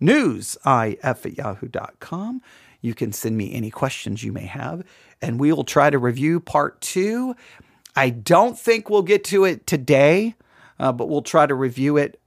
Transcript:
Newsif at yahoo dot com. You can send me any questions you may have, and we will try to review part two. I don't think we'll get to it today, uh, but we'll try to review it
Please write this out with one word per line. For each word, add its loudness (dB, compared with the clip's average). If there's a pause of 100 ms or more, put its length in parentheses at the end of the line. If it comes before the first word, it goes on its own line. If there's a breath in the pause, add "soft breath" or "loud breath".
Newsif 0
at -10
yahoo -10
dot -10
com. -10 (400 soft breath)
You -6
can -6
send -4
me -4
any -6
questions -6
you -8
may -10
have, -12 (380 soft breath)
and -6
we 2
will -4
try 4
to 2
review 0
part -4
two. -4 (600 soft breath)
I 2
don't 2
think 0
we'll 4
get 2
to 2
it -2
today, 4 (460 soft breath)
uh, 0
but -4
we'll -2
try 4
to 0
review 0
it -2